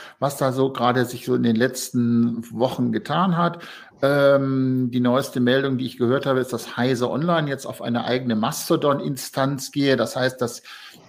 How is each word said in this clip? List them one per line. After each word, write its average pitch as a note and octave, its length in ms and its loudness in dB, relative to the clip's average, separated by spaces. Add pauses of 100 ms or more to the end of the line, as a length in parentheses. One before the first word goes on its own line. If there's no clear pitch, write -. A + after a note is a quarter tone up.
(200)
was C#3 160 -2
da C3+ 160 0
so C3+ 200 2
gerade B2 320 2
sich A#2+ 200 -8
so B2+ 100 0
in B2 80 2
den A#2 140 4
letzten A#2+ 960 0
Wochen A#2+ 400 0
getan E3 440 0
hat. E3+ 280 -2 (380)
Ähm, C3+ 880 2
die B2+ 80 0
neueste B2+ 400 0
Meldung, C3 380 2
die B2+ 80 -4
ich - 100 -10
gehört C3 300 0
habe, C3 140 2
ist, B2 120 -4
dass - 240 -8
Heise B2 340 0
Online D#3+ 380 0
jetzt C3+ 180 -6
auf A#2 160 -10
eine A#2 220 -2
eigene A#2+ 320 0
Mastodon-Instanz C#3 1400 -2
gehe. C#3 240 2
Das A#2 200 -2
heißt, B2+ 240 -2
dass, A#2 220 -4 (460)